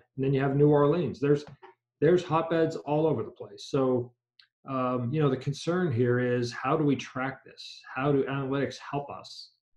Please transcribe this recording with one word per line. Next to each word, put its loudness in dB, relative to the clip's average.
And -4
then 0
you 0
have 0
New 6
Orleans. 4
There's, 2
there's 6
hotbeds 0
all 0
over 0
the -10
place. -18
So, 0
um, -4
you 0
know, 4
the 0
concern -2
here 2
is 0
how 0
do 0
we 4
track -8
this? -20
How 0
do 2
analytics -4
help -10
us? -18